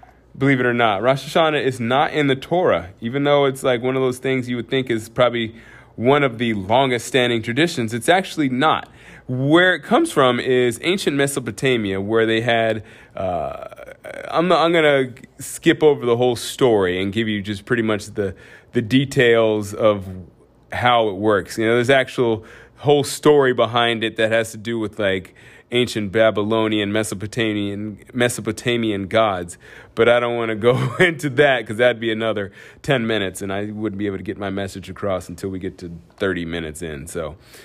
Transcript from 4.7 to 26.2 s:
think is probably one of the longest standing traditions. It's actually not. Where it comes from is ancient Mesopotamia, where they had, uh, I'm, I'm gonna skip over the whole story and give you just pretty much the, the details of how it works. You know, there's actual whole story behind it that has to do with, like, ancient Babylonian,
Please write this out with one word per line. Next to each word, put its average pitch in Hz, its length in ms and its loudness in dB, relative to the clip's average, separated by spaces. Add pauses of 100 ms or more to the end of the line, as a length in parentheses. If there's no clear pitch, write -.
think 131 200 -2
is 107 180 -4
probably 120 480 0 (400)
one 135 260 4
of 120 160 -2
the 113 160 0
longest 117 520 0
standing 120 360 0
traditions. 117 500 -2
It's 120 160 -2
actually 165 400 0
not. 127 400 0 (380)
Where 151 480 4
it 151 80 -6
comes 330 300 2
from 127 280 4
is 123 420 2
ancient 170 340 -2
Mesopotamia, 120 840 -2
where 110 260 0
they 113 140 0
had, 113 440 0 (320)
uh, 87 500 -6 (640)
I'm, 170 220 0
I'm 165 200 4
gonna 143 400 2 (260)
skip - 440 0
over 139 240 4
the 117 100 4
whole 123 200 2
story 98 640 2
and 98 100 -2
give 110 160 -2
you 104 140 -4
just 98 220 -8
pretty 117 180 -2
much 107 240 -2
the, 101 280 -4 (380)
the 123 100 0
details 113 920 2
of 104 320 2 (640)
how 120 360 2
it 98 60 -4
works. 101 440 0
You 113 80 0
know, 117 80 2
there's 120 160 2
actual 123 540 0 (320)
whole 147 280 2
story 139 480 4
behind 117 500 0
it 113 140 -4
that 110 160 0
has 113 200 0
to - 40 -14
do 113 220 -6
with, 104 200 -6
like, 95 360 -2 (380)
ancient 113 380 -2
Babylonian, 107 800 2